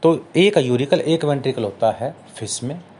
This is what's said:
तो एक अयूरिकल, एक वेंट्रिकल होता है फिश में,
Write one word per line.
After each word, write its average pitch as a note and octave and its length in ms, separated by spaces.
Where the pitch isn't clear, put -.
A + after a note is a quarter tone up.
तो E3 240
एक G3 220
अयूरिकल, C3+ 420
एक D#3+ 240
वेंट्रिकल C3 400
होता G#2+ 260
है B2 260
फिश - 260
में, C#3+ 180